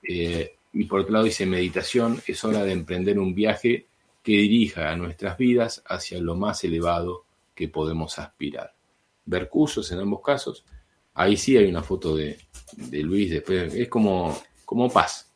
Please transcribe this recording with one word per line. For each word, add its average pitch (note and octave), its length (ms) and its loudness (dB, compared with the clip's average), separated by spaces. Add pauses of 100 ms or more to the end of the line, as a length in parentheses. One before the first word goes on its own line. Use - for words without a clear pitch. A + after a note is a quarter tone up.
Eh, E2+ 520 -4 (180)
y - 120 -2
por G2 160 0
otro G2 120 -2
lado A2 140 4
dice, G2+ 200 0
"Meditación, F#2 800 0
es - 180 -6
hora G#2+ 200 0
de F#2+ 80 0
emprender F#2 460 -2
un F#2 160 0
viaje G#2+ 520 0 (360)
que A2 100 0
dirija G2+ 580 4
a E2 60 -2
nuestras F2 420 -6
vidas A#2+ 480 2
hacia F2+ 340 -6
lo E2+ 160 -2
más G2+ 280 -2
elevado E2+ 600 -2 (300)
que D#2+ 140 -6
podemos D#2 500 -4
aspirar". D2 540 -10 (540)
Ver F2+ 220 -4
cursos D3 440 0
en F2+ 80 -4
ambos G2+ 220 -4
casos. - 420 -4 (500)
Ahí G2 220 4
sí C3+ 200 4
hay G#2 100 8
una E2+ 160 0
foto F2 340 -2
de, D2+ 220 -4 (380)
de D2 260 -8
Luis, F#2 280 0
después E2 440 -2
es A#2 140 -2
como, F#2 520 2 (240)
como B2 260 0
Paz. - 460 2